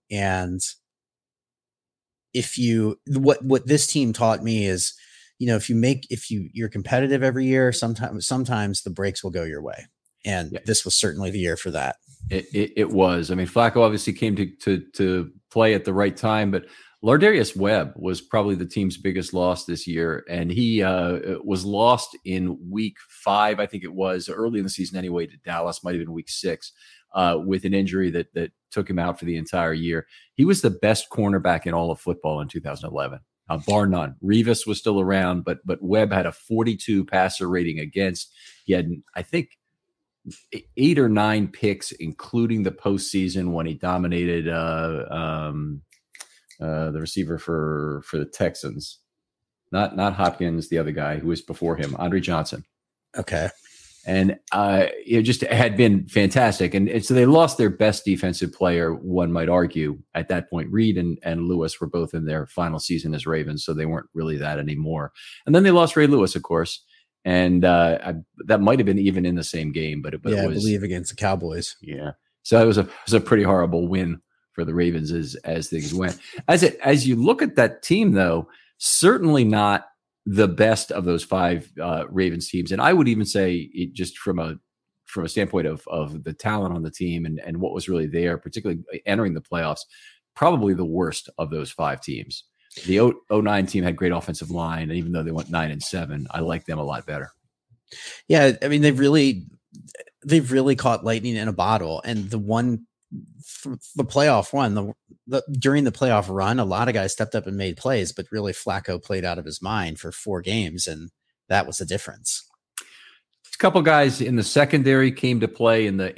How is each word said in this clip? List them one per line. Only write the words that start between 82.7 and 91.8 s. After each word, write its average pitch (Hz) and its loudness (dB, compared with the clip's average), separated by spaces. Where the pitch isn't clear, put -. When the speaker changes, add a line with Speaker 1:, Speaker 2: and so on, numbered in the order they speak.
Speaker 2:
And 95 -2
I 160 6
would 156 6
even 107 2
say 90 0
it 90 -6
just 90 -8
from 92 -4
a, 80 -6
from - -6
a 82 -6
standpoint 95 -2
of, 76 -8
of 76 -6
the 80 -8
talent 104 -4
on 85 -6
the 80 -6
team 85 -6
and, 78 -6
and 80 -10
what 92 -4
was 90 -6
really 82 -2
there, 85 -2
particularly 90 -8
entering 101 -2
the 78 -8
playoffs, 82 -6
probably 147 4
the 90 0
worst 80 -4
of 76 -6
those 76 -6
five 71 -4